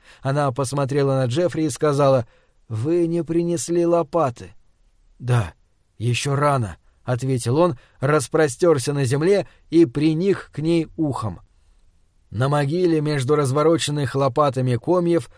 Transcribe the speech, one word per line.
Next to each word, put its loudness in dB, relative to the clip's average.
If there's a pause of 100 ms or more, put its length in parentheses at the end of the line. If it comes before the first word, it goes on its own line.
(220)
Она -2
посмотрела 0
на 0
Джеффри -2
и 0
сказала: 2 (440)
«Вы 0
не -2
принесли -2
лопаты». 0 (680)
«Да, 0 (440)
ещё -2
рано», — 0 (260)
ответил -2
он, 2 (220)
распростёрся 0
на -2
земле 0 (240)
и 4
приник -2
к -12
ней 0
ухом. -4 (880)
На -2
могиле 0
между 0
развороченных 0
лопатами 0
комьев 0